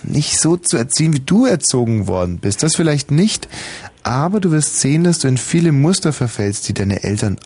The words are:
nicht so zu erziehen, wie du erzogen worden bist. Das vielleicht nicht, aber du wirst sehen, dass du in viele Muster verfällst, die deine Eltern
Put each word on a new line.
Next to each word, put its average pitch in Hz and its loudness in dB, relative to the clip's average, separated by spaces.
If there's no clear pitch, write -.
nicht - -2
so 165 2
zu - -2
erziehen, 156 0
wie 147 0
du 196 2
erzogen 120 0
worden 90 -2
bist. - -2
Das 156 0
vielleicht 151 0
nicht, 175 0
aber 165 0
du 185 2
wirst 156 0
sehen, 156 2
dass 170 2
du 135 0
in 127 2
viele 170 2
Muster 151 2
verfällst, 107 -4
die 101 -4
deine 98 0
Eltern 101 -2